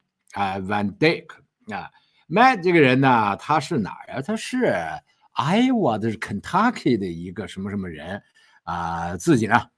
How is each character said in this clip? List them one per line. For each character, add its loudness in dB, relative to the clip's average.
啊， -4
Van -2
Dyke， 0
啊。 -10
Matt 4
这 2
个 8
人 6
呢， 4
他 0
是 -4
哪 -4
儿 -14
啊？ -6
他 -6
是 -2
Iowa 2
的， -2
Kentucky 0
的 -4
一 -8
个 -10
什 -12
么 -6
什 -4
么 -6
人， -12
啊， -6
自 2
己 0
呢 2